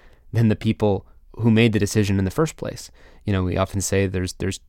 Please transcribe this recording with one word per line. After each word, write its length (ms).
than 160
the 80
people 500
who 140
made 220
the 60
decision 400
in 80
the 60
first 240
place. 340
You 80
know, 120
we 120
often 240
say 260
there's, 280
there's 340